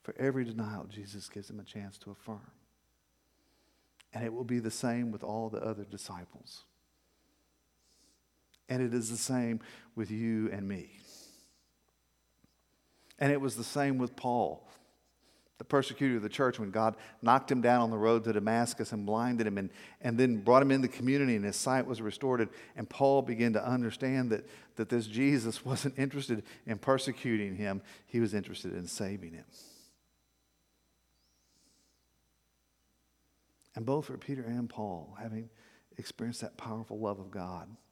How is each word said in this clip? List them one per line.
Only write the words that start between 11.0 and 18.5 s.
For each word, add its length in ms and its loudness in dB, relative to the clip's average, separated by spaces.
And 120 4
it 80 4
was 160 -2
the 80 -6
same 360 0
with 160 -2
Paul. 520 -2
The 60 -14
persecutor 500 2
of 80 0
the 60 -4
church, 280 2
when 140 -4
God 240 2
knocked 300 6
him 100 4
down 200 8
on 100 2
the 60 -2
road 260 6
to 100 0
Damascus 600 0